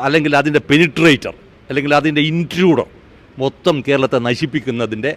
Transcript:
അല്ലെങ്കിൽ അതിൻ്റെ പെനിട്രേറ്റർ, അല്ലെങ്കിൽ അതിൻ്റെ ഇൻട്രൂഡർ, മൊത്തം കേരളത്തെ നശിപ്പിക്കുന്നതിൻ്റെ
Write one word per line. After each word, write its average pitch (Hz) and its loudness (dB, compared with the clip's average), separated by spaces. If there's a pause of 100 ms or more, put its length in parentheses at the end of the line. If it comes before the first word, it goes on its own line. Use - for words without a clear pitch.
അല്ലെങ്കിൽ 147 0
അതിൻ്റെ 147 0
പെനിട്രേറ്റർ, 156 2 (360)
അല്ലെങ്കിൽ 143 -2
അതിൻ്റെ 147 0 (100)
ഇൻട്രൂഡർ, 170 0 (560)
മൊത്തം 147 -2 (100)
കേരളത്തെ 131 0
നശിപ്പിക്കുന്നതിൻ്റെ 123 -4